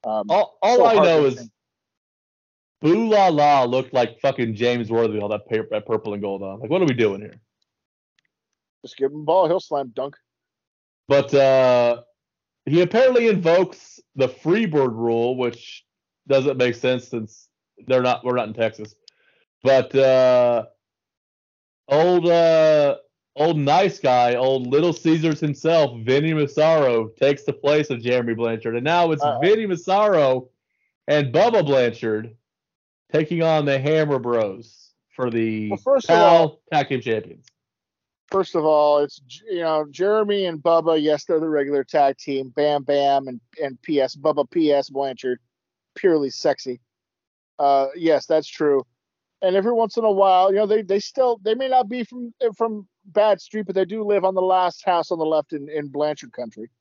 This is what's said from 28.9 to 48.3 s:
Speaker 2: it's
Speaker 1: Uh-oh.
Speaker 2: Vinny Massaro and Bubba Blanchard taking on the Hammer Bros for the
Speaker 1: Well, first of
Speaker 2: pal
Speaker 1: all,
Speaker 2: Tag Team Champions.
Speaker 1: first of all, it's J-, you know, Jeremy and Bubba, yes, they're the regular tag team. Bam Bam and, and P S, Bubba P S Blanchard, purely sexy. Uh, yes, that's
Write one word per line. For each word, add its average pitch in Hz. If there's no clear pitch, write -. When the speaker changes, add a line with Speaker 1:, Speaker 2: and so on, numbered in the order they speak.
Speaker 2:
it's 147
Speaker 1:
Uh-oh. 139
Speaker 2:
Vinny 214
Massaro 175
and 143
Bubba 202
Blanchard 117
taking 165
on 156
the 139
Hammer 151
Bros 113
for 127
the 110
Speaker 1:
Well, -
first 269
of -
Speaker 2:
pal 170
Speaker 1:
all, 170
Speaker 2:
Tag 147
Team 131
Champions. 110
Speaker 1:
first 196
of 156
all, 147
it's 147
J-, -
you 175
know, 156
Jeremy 202
and 165
Bubba, 165
yes, 151
they're 165
the 160
regular 143
tag 139
team. 135
Bam 147
Bam 139
and, 123
and 135
P 147
S, 131
Bubba 147
P 156
S 139
Blanchard, 135
purely 156
sexy. 131
Uh, 139
yes, 165
that's 156